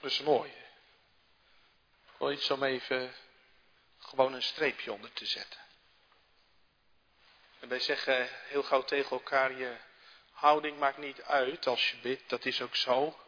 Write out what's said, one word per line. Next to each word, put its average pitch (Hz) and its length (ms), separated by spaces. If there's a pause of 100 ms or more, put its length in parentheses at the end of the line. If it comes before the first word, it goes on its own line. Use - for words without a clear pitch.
Dat 139 100
is - 100
mooi. 143 320 (1700)
Wel 143 140
iets 143 180
om 139 120
even 127 520 (840)
gewoon 135 340
een 123 100
streepje - 500
onder 104 200
te - 140
zetten. - 340 (2000)
En 123 80
wij 127 120
zeggen 131 520
heel 143 300
gauw 131 220
tegen 139 260
elkaar: 131 420
je 127 240 (560)
houding 151 460
maakt 139 200
niet 143 240
uit 139 440
als 123 240
je - 60
bidt, - 320
dat - 160
is 127 180
ook 123 140
zo. 135 520